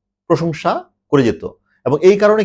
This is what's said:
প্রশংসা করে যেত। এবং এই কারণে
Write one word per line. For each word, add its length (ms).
প্রশংসা 420
করে 160
যেত। 160
এবং 120
এই 120
কারণে 240